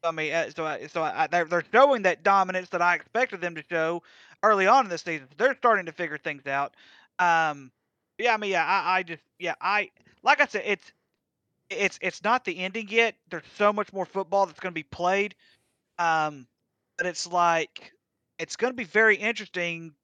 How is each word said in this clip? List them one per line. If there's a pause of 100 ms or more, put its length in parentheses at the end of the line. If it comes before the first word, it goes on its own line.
I
mean,
uh,
so
I,
so
I,
they're,
they're
showing
that
dominance
that
I
expected
them
to
show (400)
early
on
in
the
season. (100)
They're
starting
to
figure
things
out. (460)
Um, (480)
yeah,
I
mean,
yeah,
I,
I
just, (160)
yeah,
I, (340)
like
I
said,
it's, (760)
it's,
it's
not
the
ending
yet. (160)
There's (120)
so
much
more
football
that's
gonna
be
played. (640)
Um, (500)
but
it's
like, (480)
it's
gonna
be
very
interesting